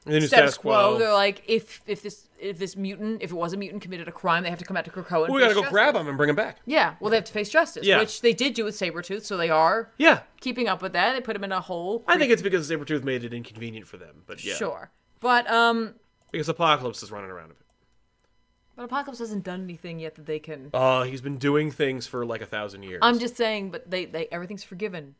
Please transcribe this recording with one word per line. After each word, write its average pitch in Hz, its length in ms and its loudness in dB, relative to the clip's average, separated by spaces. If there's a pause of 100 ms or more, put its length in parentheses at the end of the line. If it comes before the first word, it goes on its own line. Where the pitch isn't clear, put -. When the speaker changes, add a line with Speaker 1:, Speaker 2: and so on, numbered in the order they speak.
Speaker 1:
The 151 160 2
new 156 80 4
Speaker 2:
status - 20 0
Speaker 1:
status 143 280 6
Speaker 2:
quo, - 140 -2 (180)
Speaker 1:
quo. 220 100 2
Speaker 2:
they're 220 140 2
like, 202 340 2
if, 220 400 -2
if 202 140 -6
this, - 260 -14 (100)
if 180 220 -8
this 190 160 -8
mutant, 202 460 -6
if 170 100 -8
it - 20 -8
was 170 200 -2
a 196 40 -4
mutant, 196 240 -8
committed 175 280 -10
a - 20 -10
crime, 175 320 0
they 175 60 -4
have 170 100 -6
to 170 60 -14
come 190 100 -6
out 165 80 -2
to - 80 -18
Krakoa 170 320 0
and 170 100 0
Speaker 1:
We 269 60 4
gotta 233 120 8
Speaker 2:
face 196 40 4
Speaker 1:
go 202 60 2
Speaker 2:
justice. 185 100 0
Speaker 1:
grab 240 240 6
'em 156 140 -2
and 139 80 -4
bring 147 120 4
'em 147 60 4
back. - 300 -2
Speaker 2:
Yeah, 220 340 2
well, 208 120 -2
they 226 40 4
have 214 80 2
to - 80 -16
face 208 160 -4
justice, - 400 2
Speaker 1:
Yeah. 190 120 8
Speaker 2:
which - 200 0
they 208 140 6
did 269 220 0
do 226 100 -2
with 208 120 -6
Sabretooth, 180 460 -6
so 196 140 -6
they 170 120 0
are 165 480 4
Speaker 1:
Yeah. 285 260 6 (180)
Speaker 2:
keeping 240 260 -4
up 180 140 -2
with 185 100 -6
that. 185 220 2
They 254 80 -6
put 220 160 -6
him 196 80 -8
in 190 80 -6
a 185 80 -2
hole. 185 480 -6
Speaker 1:
I 349 80 6
think 285 120 4
it's 202 120 4
because 175 280 0
Sabretooth 147 360 -4
made 127 180 -4
it 117 100 -10
inconvenient 110 540 -12
for - 80 -20
them, 78 320 -20
but - 160 -14
yeah. 196 120 -6
Speaker 2:
Sure. 156 360 -8 (300)
But, 240 280 2
um, 226 460 2 (360)
Speaker 1:
Because 160 180 -4
Apocalypse 147 540 0
is 98 60 -18
running 101 200 -12
around 82 220 -16
a - 20 -20
bit. - 120 -20 (1120)
Speaker 2:
But 240 60 -12
Apocalypse 262 340 -8
hasn't 214 240 -6
done 185 200 -8
anything 170 360 -12
yet 156 160 -10
that 151 100 -20
they 156 140 -4
can 147 340 -14
Speaker 1:
Uh, 131 300 4
he's 131 160 -8
been 139 180 -6
doing 143 320 2
things 131 380 -4
for, 120 180 -6
like, 113 140 -6
a 110 60 -14
thousand 101 380 -8
years. 92 180 -8
Speaker 2:
I'm 240 180 4
just 240 160 -6
saying, 214 360 -4
but 170 200 -12
they, 185 140 -4
they, 165 260 -8
everything's 180 320 -10
forgiven. 175 560 -10